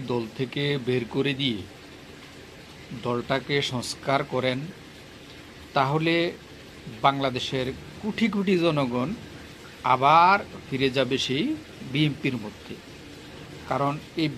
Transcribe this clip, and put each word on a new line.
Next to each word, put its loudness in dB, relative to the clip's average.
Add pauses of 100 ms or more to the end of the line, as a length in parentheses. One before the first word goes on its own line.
দল 0 (120)
থেকে -2 (220)
বের 2
করে 2
দিয়ে 0 (1400)
দলটাকে 0
সংস্কার -2
করেন, 0 (1160)
তাহলে 4 (880)
বাংলাদেশের 2 (320)
কোটি 0
কোটি 4
জনগণ 4 (760)
আবার 8 (280)
ফিরে 2
যাবে 2
সেই 0 (440)
বিএনপির 2
মধ্যে। -10 (960)
কারণ 2 (240)
এই 2